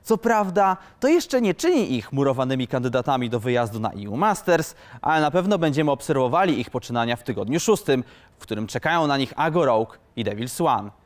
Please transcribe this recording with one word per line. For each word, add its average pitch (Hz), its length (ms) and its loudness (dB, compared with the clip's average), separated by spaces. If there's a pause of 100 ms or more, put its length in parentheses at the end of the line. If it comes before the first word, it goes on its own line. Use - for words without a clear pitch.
Co 220 160 0
prawda, 196 580 2 (240)
to 254 80 2
jeszcze 294 320 2
nie 202 140 2
czyni 311 400 2
ich 117 180 -6
murowanymi 131 560 0
kandydatami 127 600 0
do 117 100 -2
wyjazdu 117 400 -2
na 110 100 -2
E 101 180 -12
U 104 80 -6
Masters, 180 580 0 (280)
ale 156 180 2
na 151 100 2
pewno 185 280 0
będziemy 151 320 0
obserwowali 139 680 0
ich 120 100 -6
poczynania 120 460 -2
w - 60 -18
tygodniu 110 380 -2
szóstym, 151 440 0 (340)
w - 40 -20
którym 110 240 -6
czekają 160 400 0
na 143 100 2
nich 135 200 -2
Agorok 139 640 2 (180)
i 117 80 -4
Devils 107 360 -6
One. 113 300 0 (160)